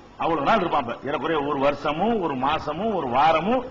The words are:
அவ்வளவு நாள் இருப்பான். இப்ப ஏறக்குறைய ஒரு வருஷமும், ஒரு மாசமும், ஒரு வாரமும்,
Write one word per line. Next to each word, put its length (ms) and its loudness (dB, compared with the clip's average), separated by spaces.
அவ்வளவு 280 0
நாள் 140 4
இருப்பான். 280 0
இப்ப 180 -6
ஏறக்குறைய 400 -2
ஒரு 140 -2
வருஷமும், 640 0
ஒரு 140 -2
மாசமும், 580 -2
ஒரு 140 -2
வாரமும், 640 2